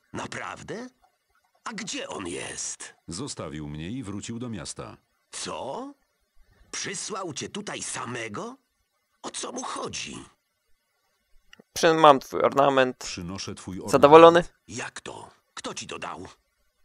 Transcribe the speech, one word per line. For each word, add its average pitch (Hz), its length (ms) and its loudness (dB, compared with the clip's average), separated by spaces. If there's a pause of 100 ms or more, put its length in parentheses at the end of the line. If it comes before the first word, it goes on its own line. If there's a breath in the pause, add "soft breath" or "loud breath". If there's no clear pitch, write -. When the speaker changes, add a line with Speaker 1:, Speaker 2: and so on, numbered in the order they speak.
(140)
Speaker 1:
Naprawdę? 123 720 -10 (760)
A 226 100 -10
gdzie 226 340 -10
on 92 200 -8
jest? - 680 -10 (120)
Speaker 2:
Zostawił 82 600 -10
mnie 76 200 -8
i 127 140 -8
wrócił 101 360 -10
do 123 100 -8
miasta. 101 480 -12 (340)
Speaker 1:
Co? 139 600 -10 (800)
Przysłał 190 600 -8
cię - 160 -8
tutaj 170 320 -10
samego? 123 760 -8 (640)
O - 80 -10
co - 220 -10
mu 247 120 -8
chodzi? - 600 -8 (1500)
Speaker 3:
Przy-, 165 200 4
mam 151 260 8
twój - 220 -6
ornament. 131 560 2
Speaker 2:
Przynoszę 92 580 -10
twój 92 200 -12
ornament. 101 160 -6
Speaker 3:
Zadowolony? 165 520 12 (240)
Speaker 1:
Jak - 340 -12
to? - 280 -16 (240)
Kto - 200 -8
ci - 140 -12
to 82 120 -10
dał? 85 280 -10 (580)